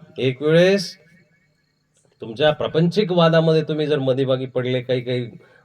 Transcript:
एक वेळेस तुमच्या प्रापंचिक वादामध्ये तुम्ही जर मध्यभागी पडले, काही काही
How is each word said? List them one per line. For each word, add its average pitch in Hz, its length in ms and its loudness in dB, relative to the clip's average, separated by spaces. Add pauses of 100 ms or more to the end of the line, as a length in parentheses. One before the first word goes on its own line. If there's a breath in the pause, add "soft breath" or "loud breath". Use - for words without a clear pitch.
(180)
एक 127 240 -2
वेळेस 175 560 2 (1200)
तुमच्या 117 300 0
प्रापंचिक 165 600 0
वादामध्ये 165 500 4
तुम्ही 151 260 -4
जर 147 120 0
मध्यभागी 131 460 0
पडले, 127 360 -2
काही 123 200 -2
काही 123 300 -6 (340 soft breath)